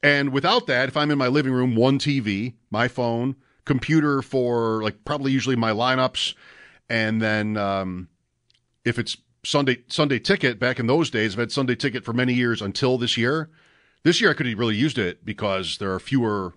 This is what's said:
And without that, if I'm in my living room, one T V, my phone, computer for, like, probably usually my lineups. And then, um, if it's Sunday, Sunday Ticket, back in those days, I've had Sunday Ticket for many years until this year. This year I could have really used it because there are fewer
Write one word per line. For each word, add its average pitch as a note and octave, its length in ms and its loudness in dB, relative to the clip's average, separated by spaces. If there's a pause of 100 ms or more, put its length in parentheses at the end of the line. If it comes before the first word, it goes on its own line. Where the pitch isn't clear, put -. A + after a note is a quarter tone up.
And C#3+ 300 2
without E3+ 360 0
that, C3 220 0
if B2 80 -4
I'm D3+ 140 2
in C#3+ 60 2
my C3 100 2
living C3 260 2
room, B2+ 220 2
one C3 240 4
T C#3+ 200 0
V, G#2+ 360 -4 (160)
my A#2 160 0
phone, A#2+ 480 -2 (300)
computer C#3+ 580 2
for, A#2 580 0
like, G#2+ 240 -6
probably C#3 260 -2
usually C3 240 2
my A2+ 160 2
lineups. B2+ 640 0 (580)
And A2 300 0
then, G#2+ 340 0
um, F#2+ 520 -4 (760)
if A#2+ 140 -2
it's - 200 -6 (260)
Sunday, C3 440 0
Sunday C#3+ 300 0
Ticket, B2+ 420 0
back B2 200 -2
in A#2 80 -2
those D3 240 2
days, A2 220 0
I've G2+ 60 -6
had A#2 120 -4
Sunday B2+ 240 0
Ticket A#2+ 280 -4
for A#2 100 -6
many B2+ 200 0
years A#2+ 300 0
until B2+ 340 0
this A#2+ 200 -2
year. D3+ 340 -2 (520)
This E3+ 180 4
year G3 100 4
I - 20 2
could C3+ 140 -2
have A2+ 100 -2
really A2 180 0
used C3 220 0
it F2+ 260 -4
because G2 540 -4
there G2 160 -4
are F#2 60 -4
fewer G#2 580 -2